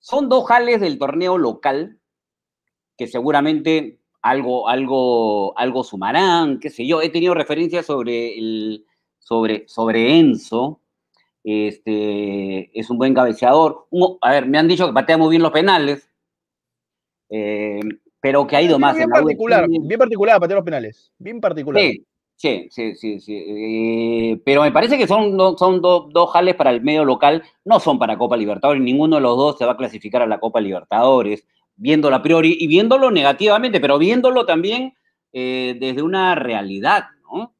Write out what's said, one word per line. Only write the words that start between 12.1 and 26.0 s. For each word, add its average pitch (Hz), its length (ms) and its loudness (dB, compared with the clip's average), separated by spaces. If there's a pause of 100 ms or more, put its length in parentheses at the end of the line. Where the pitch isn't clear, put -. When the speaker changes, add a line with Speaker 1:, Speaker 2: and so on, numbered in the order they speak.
Speaker 1:
es 113 100 -12
un 120 80 -4
buen 131 160 2
cabeceador. 127 760 2
Un, 185 320 0
a 120 100 2
ver, 139 140 2
me 139 120 2
han 160 100 4
dicho 180 200 2
que 120 60 -4
patea 135 240 2
muy 160 140 2
bien 165 100 4
los 160 100 2
penales, 151 580 0 (1200)
eh, 104 500 -6 (420)
pero 139 260 2
que 147 80 -4
ha 147 60 4
ido 165 160 4
Speaker 2:
Bien, 135 40 2
Speaker 1:
más 143 140 4
Speaker 2:
bien 320 100 0
Speaker 1:
en 117 40 -2
la - 60 0
U 302 40 8
de 302 60 4
Speaker 2:
particular, 220 400 2
Speaker 1:
Chile. 165 180 0
Speaker 2:
bien 202 160 -4
particular 214 400 4
patear 175 180 0
los 175 80 -2
penales, 127 520 -10
bien 214 240 -14
particular. 156 400 -2
Speaker 1:
Sí, 135 240 -2 (300)
sí, 117 360 -6
sí, 113 240 -8
sí, 104 240 -10
sí. 101 280 -14
Eh, 113 1000 -4
pero 139 160 4
me 147 100 2
parece 240 260 2
que 247 100 0
son 202 300 0
do-, 185 200 2
son 185 240 2
do-, 175 300 2